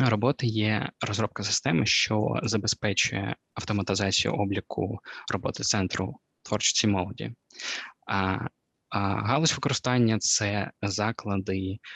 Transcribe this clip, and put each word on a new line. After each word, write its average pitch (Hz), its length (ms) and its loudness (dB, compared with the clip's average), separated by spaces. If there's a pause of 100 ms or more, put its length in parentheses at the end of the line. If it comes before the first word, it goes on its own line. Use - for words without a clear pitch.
роботи 120 460 4
є 107 440 2 (100)
розробка 104 420 -2
системи, 131 440 0
що - 560 2
забезпечує 104 920 -2 (180)
автоматизацію 101 800 0
обліку 101 640 -2 (340)
роботи 104 300 -2
Центру 95 580 -2 (220)
творчості - 440 0
молоді. 98 460 0 (760)
А, 95 320 2 (500)
а, 101 120 -2
галузь 110 520 2
використання — 127 680 2
це 101 500 0 (120)
заклади, 98 960 -2 (180)